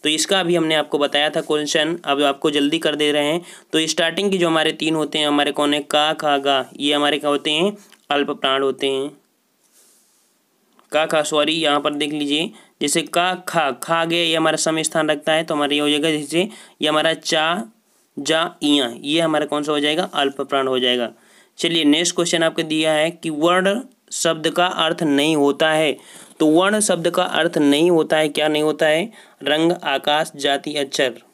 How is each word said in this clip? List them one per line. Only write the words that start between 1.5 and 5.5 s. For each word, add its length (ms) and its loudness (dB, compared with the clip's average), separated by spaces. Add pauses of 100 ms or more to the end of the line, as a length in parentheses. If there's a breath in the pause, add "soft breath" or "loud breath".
अब 180 0
आपको 280 0
जल्दी 280 0
कर 160 0
दे 160 0
रहे 140 2
हैं। 160 0 (320 loud breath)
तो 140 2
स्टार्टिंग 440 0
के 60 0
जो 100 2
हमारे 260 2
तीन 220 -2
होते 240 -2
हैं, 80 2
हमारे 260 2